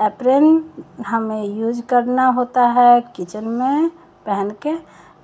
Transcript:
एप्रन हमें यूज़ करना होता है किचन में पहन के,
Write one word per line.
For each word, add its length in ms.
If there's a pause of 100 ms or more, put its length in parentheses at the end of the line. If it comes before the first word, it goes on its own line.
एप्रन 640 (420)
हमें 380
यूज़ 380
करना 440
होता 400
है 340 (160)
किचन 280
में 440 (380)
पहन 240
के, 520 (220)